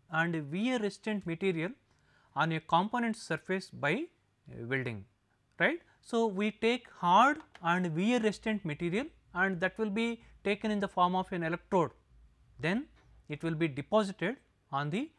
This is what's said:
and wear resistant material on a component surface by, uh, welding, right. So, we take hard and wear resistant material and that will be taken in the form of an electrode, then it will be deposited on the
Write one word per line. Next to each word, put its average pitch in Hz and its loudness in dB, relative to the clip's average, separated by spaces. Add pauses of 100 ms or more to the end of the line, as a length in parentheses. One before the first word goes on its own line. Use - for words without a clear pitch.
(120)
and 160 0
wear 233 0
resistant 208 -4
material 170 -2 (640)
on 156 2
a 160 -2
component 220 0
surface 185 -4
by, 151 -2 (460)
uh, 117 -12
welding, 120 -4 (560)
right. 247 2 (220)
So, 226 0
we 208 -2
take 233 0
hard 233 4 (220)
and 175 0
wear 226 2
resistant 214 -2
material 175 -4 (260)
and 180 0
that 185 -2
will 220 -2
be 226 -2 (220)
taken 208 -2
in 208 0
the 196 0
form 180 2
of 185 -2
an 175 -4
electrode, 165 0 (680)
then 196 0 (420)
it 147 -8
will 165 -2
be 160 0
deposited 190 -2 (340)
on 143 -4
the 262 -4